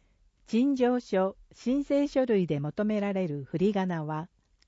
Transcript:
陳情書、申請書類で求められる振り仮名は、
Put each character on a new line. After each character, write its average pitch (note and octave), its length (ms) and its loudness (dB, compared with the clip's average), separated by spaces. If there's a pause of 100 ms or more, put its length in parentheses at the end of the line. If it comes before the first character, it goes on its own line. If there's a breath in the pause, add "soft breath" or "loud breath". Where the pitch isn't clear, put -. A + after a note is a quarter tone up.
(480)
陳 C4+ 280 2
情 B3 240 2
書、 F#3+ 360 -2 (160)
申 C#4 320 -2
請 C#4+ 240 2
書 C4 180 0
類 G#3 200 2
で D3+ 140 -2
求 D3+ 260 -4
め G#3+ 140 0
ら G3+ 140 -2
れ F#3 140 -2
る C#3+ 160 -6
振 D#3+ 140 -8
り G3 160 2
仮 F#3+ 140 0
名 E3 180 -4
は、 D#3 240 -8 (380)